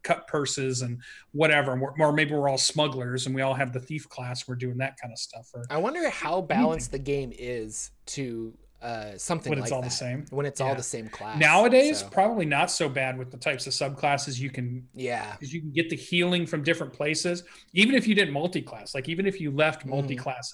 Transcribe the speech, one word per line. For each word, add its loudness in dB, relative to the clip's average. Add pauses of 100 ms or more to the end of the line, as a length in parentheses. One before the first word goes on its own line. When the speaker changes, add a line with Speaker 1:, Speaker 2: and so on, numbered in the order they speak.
Speaker 1:
cut 0
purses 0
and -6 (300)
whatever. 6
And 0
we're, -2
or 6
maybe 2
we're 2
all 2
smugglers 0
and -2
we 0
all 2
have -2
the -4
thief -10
class. -8
We're -6
doing -4
that -4
kind -12
of -14
stuff. -12
Or -12
Speaker 2:
I -2
wonder 0
how -4
Speaker 1:
anything. -4
Speaker 2:
balanced 2
the -6
game -2
is -8 (160)
to, -6 (260)
uh, -8
something -4
Speaker 1:
When 0
it's -4
Speaker 2:
like 0
Speaker 1:
all -2
the -6
Speaker 2:
that, -4
Speaker 1:
same. -6
Speaker 2:
when -2
it's -6
all 2
Speaker 1:
Yeah. 0
Speaker 2:
the -4
same -8
class. -8
Speaker 1:
Nowadays, 8
Speaker 2:
So -10
Speaker 1:
probably 4
not 2
so 0
bad -2
with -8
the -16
types -2
of -4
subclasses 0
you -4
can, -6
Speaker 2:
Yeah. -6
Speaker 1:
'cause -10
you -6
can -8
get 0
the -4
healing 0
from -4
different 0
places. -2 (280)
Even 6
if 4
you 4
didn't 4
multi-class, -4
like, -6
even -2
if -2
you -2
left 2
Speaker 2:
Mm. -6
Speaker 1:
multi-class -4